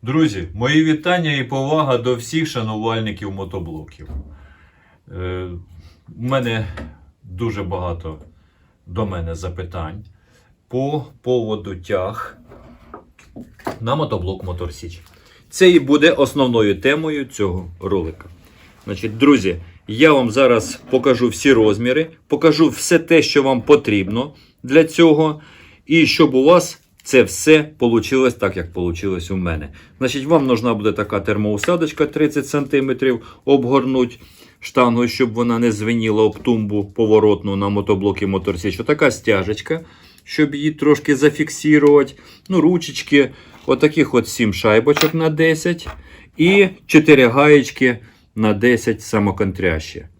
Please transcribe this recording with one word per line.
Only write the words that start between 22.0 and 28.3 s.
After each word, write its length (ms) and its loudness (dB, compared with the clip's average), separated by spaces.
покажу 420 2
все 300 0
те, 220 2
що 220 0
вам 180 0
потрібно 720 2
для 200 4
цього, 580 2
і 200 2
щоб 300 2
у 80 4
вас 380 4
це 200 4
все 400 2
получилось 560 0